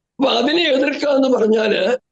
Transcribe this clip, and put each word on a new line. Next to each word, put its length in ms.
അപ്പൊ 120
അതിനെ 320
എതിർക്കുക 460
എന്ന് 280
പറഞ്ഞാല് 600